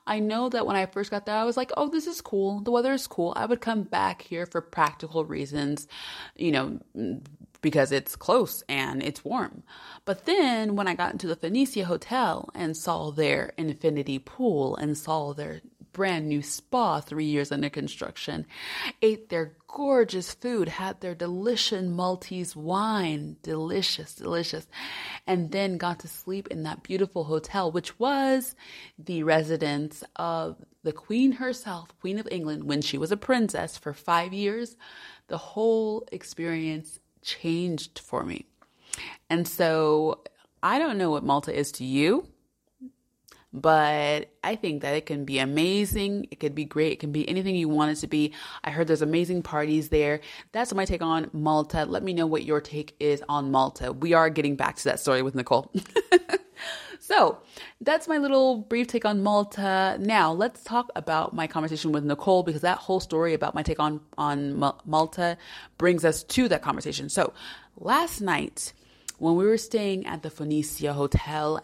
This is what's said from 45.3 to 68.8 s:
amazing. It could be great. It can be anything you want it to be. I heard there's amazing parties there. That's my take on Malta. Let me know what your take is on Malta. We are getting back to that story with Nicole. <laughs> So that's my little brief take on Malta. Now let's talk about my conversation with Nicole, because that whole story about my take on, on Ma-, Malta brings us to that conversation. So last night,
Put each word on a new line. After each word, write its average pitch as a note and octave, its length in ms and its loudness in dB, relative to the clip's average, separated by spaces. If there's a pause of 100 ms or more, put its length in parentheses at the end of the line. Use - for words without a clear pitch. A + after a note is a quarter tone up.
amazing. G3 920 0
It - 80 -16
could D3 160 -2
be D3+ 120 -4
great. D3+ 260 2
It - 80 -6
can D3 120 -4
be D3+ 140 0
anything F#3 300 0
you E3 120 2
want D3+ 240 4
it D3+ 100 -6
to D#3 40 -4
be. D3+ 280 0 (280)
I - 80 -6
heard D#3+ 160 0
there's D#3 140 4
amazing E3+ 420 2
parties D3+ 460 0
there. D3+ 320 4 (320)
That's A#3 220 -2
my G3 100 0
take F#3 160 0
on D#3+ 320 0
Malta. D3+ 540 2
Let - 160 -2
me F#3+ 100 -2
know E3 140 2
what D#3 180 0
your D3 160 2
take D3+ 400 -8
is D3 260 2
on C#3+ 240 0
Malta. C3 400 2
We D#3+ 220 -2
are D#3+ 160 8
getting C#3+ 280 2
back C3+ 200 0
to - 80 -8
that - 160 0
story C3 220 4
with C3 120 -2
Nicole. B2+ 420 2
<laughs> F3+ 60 0 (1160)
So - 380 4 (420)
that's D#4 260 2
my D#4+ 120 2
little C4 400 6
brief A#3+ 300 0
take A#3 180 0
on G#3 160 2
Malta. G3+ 760 2
Now F#3+ 340 4
let's G#3+ 300 -2
talk A#3+ 320 -2
about D#3 380 0
my D#3+ 140 -2
conversation D#3 440 -2
with D3 140 2
Nicole, F3 380 4
because D#3 180 -2
that F3 160 2
whole F#3 240 0
story E3 320 0
about D3 220 0
my D#3 80 -2
take D#3 180 -2
on, D3+ 220 0 (160)
on C#3+ 400 -2
Ma-, C#3+ 260 2
Malta E3 540 2 (400)
brings E3+ 260 4
us D#3+ 200 4
to B3+ 240 2
that D#3+ 120 4
conversation. C#3+ 480 -4
So - 240 0 (440)
last C4+ 440 0
night, D#3+ 540 -2 (420)